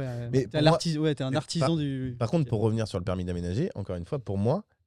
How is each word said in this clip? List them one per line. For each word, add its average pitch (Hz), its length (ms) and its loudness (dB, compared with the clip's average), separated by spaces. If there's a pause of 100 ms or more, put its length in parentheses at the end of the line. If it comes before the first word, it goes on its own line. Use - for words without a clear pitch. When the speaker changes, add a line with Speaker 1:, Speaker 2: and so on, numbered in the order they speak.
Speaker 1:
ouais. 120 260 -6
Speaker 2:
Mais 131 120 6
Speaker 1:
T'es 117 60 -4
Speaker 2:
pour 156 100 -2
Speaker 1:
un 147 40 4
Speaker 2:
moi, 156 100 8
Speaker 1:
artis-, 160 260 0
ouais, 156 160 2
t'es 139 100 -4
un 131 60 -2
Speaker 2:
mais 139 60 0
Speaker 1:
artisan 156 320 0
Speaker 2:
par, 165 80 2
Speaker 1:
du 131 420 -4
Speaker 2:
par 117 100 0
contre, 170 140 4
Speaker 1:
Ok. 127 80 0
Speaker 2:
pour 107 100 2
revenir 110 280 2
sur 98 100 -4
le 87 60 -4
permis 92 200 -2
d'aménager, 90 500 -2
encore 95 220 -6
une 87 80 -6
fois, 151 140 -6
pour 101 180 -4
moi, 123 280 0 (220)